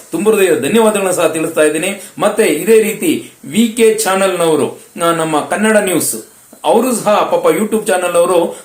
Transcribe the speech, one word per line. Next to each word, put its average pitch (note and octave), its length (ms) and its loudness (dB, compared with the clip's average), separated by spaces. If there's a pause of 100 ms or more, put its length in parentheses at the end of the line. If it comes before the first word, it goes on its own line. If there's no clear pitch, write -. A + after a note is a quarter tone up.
(100)
ತುಂಬ G#3+ 200 0
ಹೃದಯದ F#3+ 320 2
ಧನ್ಯವಾದಗಳನ್ನ G3+ 480 2
ಸಹ F3 160 0
ತಿಳಿಸ್ತಾ D#3+ 360 -2
ಇದ್ದೀನಿ. E3 560 -2
ಮತ್ತೆ G#3 280 0
ಇದೇ F3+ 360 4
ರೀತಿ E3+ 480 -2 (140)
ವಿ G#3+ 320 0
ಕೆ A3 180 4
ಚಾನೆಲ್‌ನವರು, F3+ 840 0 (160)
ನ-, E3+ 60 -6
ನಮ್ಮ D#3+ 380 0
ಕನ್ನಡ G#3 360 0
ನ್ಯೂಸ್ F3+ 400 -2 (480)
ಅವರು A#3 300 2
ಸಹ G#3 200 0
ಪಾಪ E3+ 400 0
YouTube G#3+ 320 -2
ಚಾನೆಲ್ F3 260 0
ಅವರು E3+ 520 0